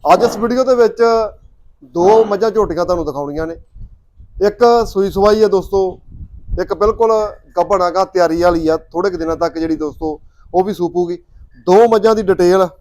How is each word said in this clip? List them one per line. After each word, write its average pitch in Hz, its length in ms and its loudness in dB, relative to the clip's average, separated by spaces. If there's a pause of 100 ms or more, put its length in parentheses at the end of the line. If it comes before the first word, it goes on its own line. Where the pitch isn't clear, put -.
(120)
ਅੱਜ - 120 4
ਇਸ 233 120 -2
ਵੀਡੀਓ 240 280 -2
ਦੇ 254 100 2
ਵਿੱਚ 226 280 0 (800)
ਦੋ 202 400 2
ਮੱਝਾਂ 208 260 -2
ਝੋਟੀਆਂ 185 340 -2
ਤੁਹਾਨੂੰ 175 220 -2
ਦਿਖਾਉਣੀਆਂ 143 400 -8
ਨੇ। 165 80 -12 (920)
ਇੱਕ 233 400 2
ਸੂਈ 196 240 -2
ਸਵਾਈ 208 320 2
ਹੈ 214 60 4
ਦੋਸਤੋ, 190 520 -2 (640)
ਇੱਕ 190 120 -6
ਬਿਲਕੁਲ 220 380 0 (440)
ਗੱਭਣ 180 260 0
ਹੈਗਾ, 180 220 0
ਤਿਆਰੀ 170 380 0
ਵਾਲੀ 170 260 2
ਆ, 160 80 0
ਥੋੜੇ 175 340 -4
ਕੁ 180 80 -10
ਦਿਨਾਂ 160 180 -4
ਤੱਕ 165 220 -4
ਜਿਹੜੀ 160 180 -2
ਦੋਸਤੋ 151 440 -8 (340)
ਉਹ 185 100 2
ਵੀ 202 100 -4
ਸੂਪੂਗੀ। 175 420 -4 (500)
ਦੋ 208 220 4
ਮੱਝਾਂ 220 260 2
ਦੀ 214 80 -2
ਡਿਟੇਲ 185 460 2 (120)